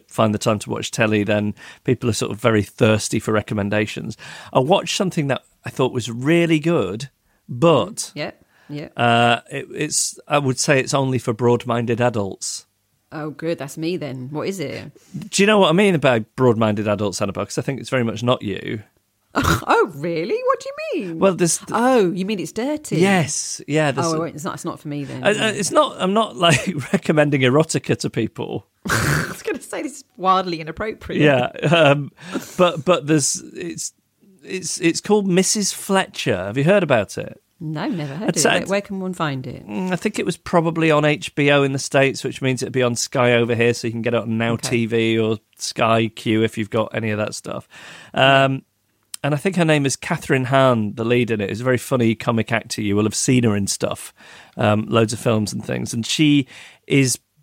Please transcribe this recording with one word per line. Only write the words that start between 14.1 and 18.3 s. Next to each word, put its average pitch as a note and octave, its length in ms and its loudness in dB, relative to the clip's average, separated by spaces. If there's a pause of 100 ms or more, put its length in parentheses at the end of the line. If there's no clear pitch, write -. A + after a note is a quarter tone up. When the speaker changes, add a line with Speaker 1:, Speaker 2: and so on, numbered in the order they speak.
Speaker 2:
What C#3+ 180 -6
is G3 120 -6
it? C3+ 320 -8 (380)
Speaker 1:
Do - 120 0
you G3 60 6
know G#3+ 100 4
what F#3+ 120 6
I D#3 40 4
mean G3 220 4
about B2 400 2
broad-minded A2 520 4
adults, G#2 340 -2
Annabelle? G2 240 -2
'Cause - 120 -8
I D3 40 -2
think C3 180 -6
it's - 100 -14
very B2+ 140 0
much G#2+ 180 -4
not B2 220 2